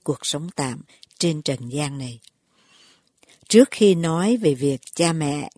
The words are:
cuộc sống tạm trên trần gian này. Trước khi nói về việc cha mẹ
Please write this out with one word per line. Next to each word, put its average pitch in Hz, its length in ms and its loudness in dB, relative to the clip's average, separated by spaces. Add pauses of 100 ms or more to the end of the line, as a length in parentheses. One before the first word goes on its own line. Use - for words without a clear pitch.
cuộc - 220 -4
sống 151 300 -6
tạm 135 240 -4 (380)
trên 160 240 0
trần 127 260 -6
gian 139 300 -6
này. 123 220 -12 (1300)
Trước 233 220 8
khi 202 240 4
nói 170 420 0
về 180 180 2
việc 135 260 -2 (140)
cha 165 180 2
mẹ 147 460 -4